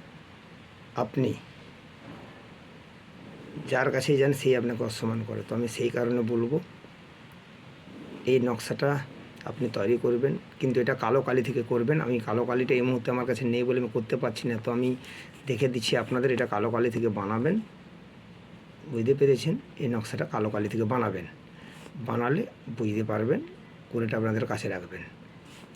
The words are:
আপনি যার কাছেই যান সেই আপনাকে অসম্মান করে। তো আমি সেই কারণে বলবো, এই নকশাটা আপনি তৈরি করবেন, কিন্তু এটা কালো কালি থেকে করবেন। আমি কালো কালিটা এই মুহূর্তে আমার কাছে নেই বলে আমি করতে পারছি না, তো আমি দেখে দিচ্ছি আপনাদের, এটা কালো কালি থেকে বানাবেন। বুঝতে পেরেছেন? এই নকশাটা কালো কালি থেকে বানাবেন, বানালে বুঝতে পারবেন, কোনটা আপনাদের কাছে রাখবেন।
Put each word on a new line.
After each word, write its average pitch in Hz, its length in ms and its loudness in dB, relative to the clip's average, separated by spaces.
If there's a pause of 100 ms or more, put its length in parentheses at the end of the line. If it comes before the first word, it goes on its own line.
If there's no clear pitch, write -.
(960)
আপনি 120 380 0 (2250)
যার 131 220 4
কাছেই 135 280 4
যান 139 140 6
সেই 131 240 4
আপনাকে 120 280 0
অসম্মান 113 420 -2
করে। 107 220 -6
তো 113 60 -4
আমি 117 140 0
সেই 120 220 0
কারণে 120 320 2
বলবো, 120 380 2 (1700)
এই 127 140 6
নকশাটা 120 580 2 (460)
আপনি 117 280 -4
তৈরি 110 240 4
করবেন, 123 400 2 (240)
কিন্তু 127 200 4
এটা 123 140 4
কালো 127 280 4
কালি 127 200 4
থেকে 120 200 0
করবেন। 123 380 2
আমি 123 200 2
কালো 113 240 2
কালিটা 123 300 2
এই 123 60 4
মুহূর্তে 127 300 2
আমার 123 160 0
কাছে 123 180 0
নেই 120 180 2
বলে 127 180 4
আমি 123 120 0
করতে 117 240 0
পারছি 123 320 -2
না, 117 160 0
তো 123 80 0
আমি 127 240 2 (500)
দেখে 131 220 2
দিচ্ছি 123 280 0
আপনাদের, 127 360 2
এটা 120 140 2
কালো 110 240 2
কালি 117 200 4
থেকে 117 180 0
বানাবেন। 110 520 2 (1300)
বুঝতে 120 240 4
পেরেছেন? 139 420 6 (220)
এই 143 100 0
নকশাটা 117 360 -2
কালো 107 260 0
কালি 104 180 0
থেকে 110 160 2
বানাবেন, 107 420 0 (680)
বানালে 120 500 0 (320)
বুঝতে 110 260 0
পারবেন, 110 360 2 (520)
কোনটা 117 240 0
আপনাদের 110 300 2
কাছে 107 220 -2
রাখবেন। 90 340 -6 (720)